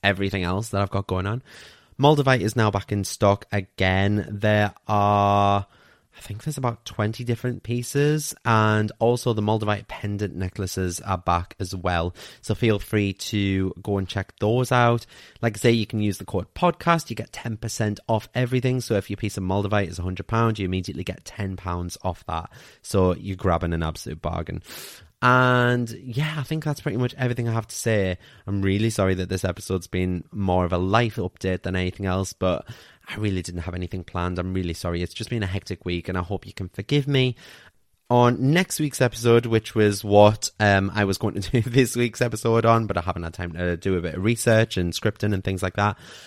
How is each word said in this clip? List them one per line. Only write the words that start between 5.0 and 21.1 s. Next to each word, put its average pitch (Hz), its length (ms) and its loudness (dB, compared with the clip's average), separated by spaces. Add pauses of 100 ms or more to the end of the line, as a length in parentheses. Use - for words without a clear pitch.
I - 40 -20
think 107 240 -12
there's 151 140 -6
about 120 260 -4
twenty 110 400 -4
different 120 380 -4
pieces, 143 720 -2 (100)
and 107 540 4
also 120 360 2
the 107 80 -2
Moldavite 104 460 0
pendant 101 480 -6
necklaces 92 640 -4
are 95 180 -4
back 87 400 -2
as 95 160 -6
well. 87 400 -2 (260)
So 104 140 -4
feel 107 240 2
free 101 340 0
to 95 580 0 (120)
go 101 160 -2
and 95 80 -4
check - 320 -6
those 120 320 0
out. 120 340 4 (360)
Like 110 160 0
I - 20 -12
say, 120 120 6
you 113 140 2
can 110 140 -4
use 104 180 0
the 95 80 -14
code - 300 -4
PODCAST. 170 560 0
You 110 40 -10
get 113 160 -10
ten 113 240 -8
percent 107 520 -2
off 110 260 0
everything. 127 480 0
So 113 140 -2
if 98 160 -2
your 101 60 -6
piece 104 200 -6
of 95 60 -4
Moldavite 98 460 0
is 87 100 -8
a 87 40 -4
hundred 92 220 -6
pounds, 113 320 0
you 98 80 -2
immediately 92 380 -4
get - 200 -10